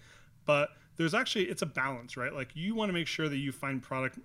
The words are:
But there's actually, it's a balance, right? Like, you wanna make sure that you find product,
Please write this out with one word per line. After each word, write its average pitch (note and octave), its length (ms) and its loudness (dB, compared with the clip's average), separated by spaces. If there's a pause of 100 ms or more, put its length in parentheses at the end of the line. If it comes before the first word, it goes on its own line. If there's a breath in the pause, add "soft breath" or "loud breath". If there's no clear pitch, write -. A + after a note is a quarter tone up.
(460 loud breath)
But D3 240 6 (260 loud breath)
there's E3 180 2
actually, A3+ 320 2
it's - 160 -2
a F#3+ 60 0
balance, C3 500 -2
right? C3 160 -2
Like, C3+ 220 -6
you F3+ 180 -2
wanna G#3+ 200 2
make E3+ 140 0
sure D#3 220 0
that C#3+ 80 0
you C#3 140 0
find C3+ 320 -2
product, C3 420 -2